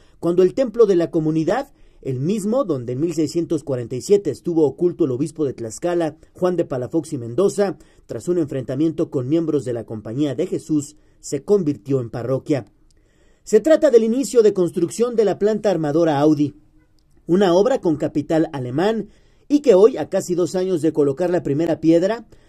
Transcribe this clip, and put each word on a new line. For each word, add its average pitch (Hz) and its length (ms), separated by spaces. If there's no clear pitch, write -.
cuando 175 240
el 185 100
templo 233 320
de 196 120
la 165 140
comunidad, 160 640
el 131 160
mismo 214 460
donde 127 300
en 131 60
mil 170 120
seiscientos 160 500
cuarenta 123 320
y 123 60
siete 202 300
estuvo 156 360
oculto 170 380
el 135 60
obispo 143 340
de 127 80
Tlaxcala, 156 640
Juan 180 240
de 170 80
Palafox 135 480
y 139 60
Mendoza, 190 580
tras 117 200
un 175 120
enfrentamiento 151 720
con 127 180
miembros 151 380
de 120 80
la 113 100
Compañía 117 500
de 156 120
Jesús, 156 500
se - 240
convirtió 147 560
en 120 80
parroquia. 131 560
Se 214 160
trata 311 300
del 226 120
inicio 226 400
de 208 120
construcción 190 600
de 214 120
la 180 120
planta 208 320
armadora 156 480
Audi, 147 360
una 180 260
obra 233 300
con 160 140
capital 156 580
alemán 170 560
y 285 140
que 262 140
hoy, 208 240
a 147 100
casi 180 260
dos 165 200
años 185 260
de 156 140
colocar 147 340
la 175 140
primera 151 380
piedra, 185 460